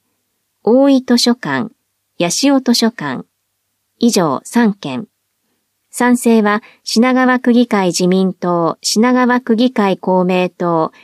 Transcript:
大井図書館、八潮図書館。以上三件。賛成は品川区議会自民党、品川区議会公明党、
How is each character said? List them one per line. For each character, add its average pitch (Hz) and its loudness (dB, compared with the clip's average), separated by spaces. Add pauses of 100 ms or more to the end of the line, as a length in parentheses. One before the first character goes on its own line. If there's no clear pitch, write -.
(640)
大 262 4
井 262 2
図 240 0
書 240 0
館、 135 -6 (480)
八 170 -2
潮 277 0
図 254 0
書 226 0
館。 147 -8 (760)
以 233 0
上 156 0
三 226 0
件。 127 -10 (840)
賛 247 0
成 226 2
は 208 0 (200)
品 254 0
川 254 2
区 254 0
議 240 2
会 196 0
自 175 -2
民 185 0
党、 170 -4
品 240 0
川 247 0
区 233 -2
議 254 0
会 196 0
公 185 0
明 180 0
党、 170 -4 (120)